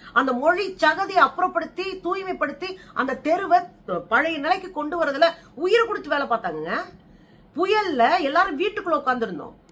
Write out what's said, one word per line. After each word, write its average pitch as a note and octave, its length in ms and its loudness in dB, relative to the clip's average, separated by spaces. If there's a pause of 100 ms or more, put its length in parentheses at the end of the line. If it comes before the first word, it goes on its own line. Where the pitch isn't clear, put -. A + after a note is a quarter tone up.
(140)
அந்த B3+ 200 2
மொழி F4 460 2
சகதியை E4+ 420 2
அப்புறப்படுத்தி E4+ 640 0 (140)
தூய்மைப்படுத்தி F4+ 720 -6 (240)
அந்த B3+ 240 -4
தெருவை F4 420 2 (480)
பழைய D4+ 300 0
நிலைக்கு F4+ 340 -2
கொண்டு D4+ 320 -4
வரதுல C#4+ 240 2 (280)
உயிரை G#4+ 320 2
கொடுத்து G4+ 220 -8
வேலை C#4+ 180 0
பார்த்தாங்க. E3+ 420 -4 (840)
புயல்ல F4 640 2
எல்லாரும் D#4 380 2
வீட்டுக்குள்ள E4 420 -2
உட்கார்ந்துருந்தோம், A3 520 -4 (180)